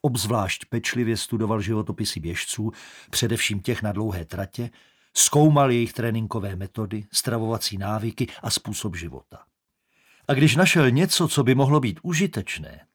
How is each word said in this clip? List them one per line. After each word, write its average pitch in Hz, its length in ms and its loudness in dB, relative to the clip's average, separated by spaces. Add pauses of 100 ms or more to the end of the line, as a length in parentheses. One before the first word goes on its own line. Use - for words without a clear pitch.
Obzvlášť 110 640 0
pečlivě 113 520 -2
studoval 110 440 -2
životopisy 107 580 -4
běžců, 87 520 -6 (380)
především 110 500 -2
těch 110 220 -2
na 104 100 -2
dlouhé 95 340 -4
tratě, 98 440 -8 (440)
zkoumal 147 580 6
jejich 120 220 2
tréninkové 110 640 -4
metody, 104 560 -8
stravovací 110 680 -2
návyky 107 500 -4 (140)
a - 80 -8
způsob - 460 -6
života. - 480 -14 (840)
A 143 60 2
když 135 220 6
našel 160 360 6
něco, 165 360 2
co 143 160 2
by 123 120 4
mohlo 139 240 4
být 110 240 -2
užitečné 160 920 -4